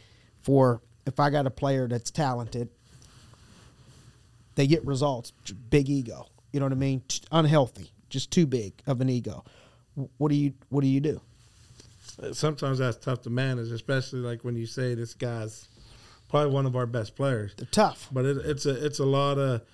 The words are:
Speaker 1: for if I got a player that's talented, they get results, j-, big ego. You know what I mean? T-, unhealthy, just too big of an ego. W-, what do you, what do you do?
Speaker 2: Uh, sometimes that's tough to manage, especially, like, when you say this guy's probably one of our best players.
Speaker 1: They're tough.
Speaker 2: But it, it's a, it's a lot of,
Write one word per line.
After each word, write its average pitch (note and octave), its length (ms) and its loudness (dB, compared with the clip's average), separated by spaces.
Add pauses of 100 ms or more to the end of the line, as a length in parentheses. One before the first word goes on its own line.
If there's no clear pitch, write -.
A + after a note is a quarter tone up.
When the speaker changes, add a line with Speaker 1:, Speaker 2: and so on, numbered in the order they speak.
(420)
Speaker 1:
for C3 400 4 (240)
if C3 140 -8
I D3 100 4
got C#3+ 160 2
a C3 40 0
player C3+ 380 0
that's A#2+ 220 -4
talented, A#2+ 580 -2 (1900)
they C#3 120 2
get D#3 200 4
results, C3+ 460 -2 (120)
j-, - 100 -12 (160)
big C#3+ 180 4
ego. A#2+ 380 -4 (260)
You C#3+ 80 -2
know C#3 60 0
what C3+ 60 0
I C3 40 -2
mean? C3+ 320 0
T-, - 220 -6
unhealthy, D#3 640 4 (160)
just - 220 -6
too F3 160 6
big A#2+ 260 -2 (140)
of B2+ 140 0
an C3 80 2
ego. A#2+ 360 -4 (520)
W-, C3+ 220 -6
what D3+ 120 2
do C#3+ 60 2
you, C#3+ 180 2 (140)
what C#3 140 0
do C3+ 40 4
you C3+ 140 4
do? C#3+ 200 -2 (1000)
Speaker 2:
Uh, - 100 -8
sometimes C#3+ 460 -2
that's B2+ 180 0
tough B2+ 260 -6
to A#2 80 -8
manage, B2 400 -2
especially, C3 500 -4
like, A#2+ 240 -6
when A#2+ 120 -4
you A2+ 100 -6
say B2+ 280 -4
this A#2 200 -8
guy's A#2 540 -8 (600)
probably D3 240 2
one C3+ 140 2
of B2+ 80 0
our B2 120 0
best A#2 280 -4
players. A#2+ 420 -2
Speaker 1:
They're - 140 -12
tough. G3 400 2
Speaker 2:
But C3 140 0
it, C#3 140 0
it's C#3 280 -4
a, C#3 180 0
it's C#3+ 140 -4
a C#3+ 60 0
lot C#3 340 2
of, C3 220 2 (140)